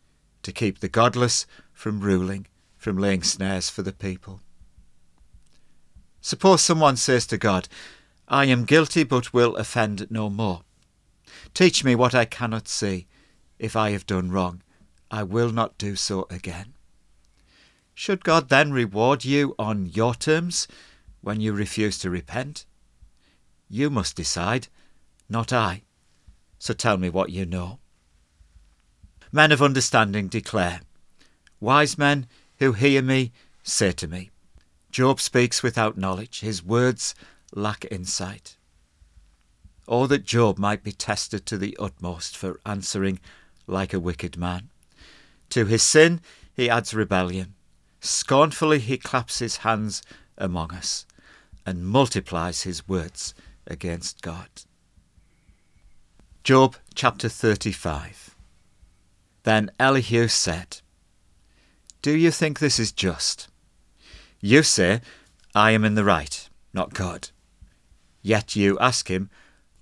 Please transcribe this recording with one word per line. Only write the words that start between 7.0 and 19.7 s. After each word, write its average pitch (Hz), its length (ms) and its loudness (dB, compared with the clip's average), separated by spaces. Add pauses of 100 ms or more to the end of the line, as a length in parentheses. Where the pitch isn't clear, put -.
to 110 100 -4
God, 92 300 0 (600)
"I 139 180 2
am 123 200 2
guilty 156 380 4
but 123 300 -2
will 120 220 4
offend 104 540 -2
no 110 200 -4
more. 101 340 -4 (880)
Teach 180 300 4
me 127 120 4
what 120 200 4
I 117 100 4
cannot 110 420 -6
see. 95 400 -4 (500)
If 110 180 -6
I 107 160 0
have 98 140 -6
done 92 260 -2
wrong, 90 300 -2 (480)
I 107 140 -6
will 113 280 -2
not 113 260 -4
do 101 180 -6
so 95 340 -4
again." 90 440 -12 (1200)
Should - 300 -4
God 160 260 2
then 143 240 4
reward 117 500 0
you 139 360 0
on 107 260 -2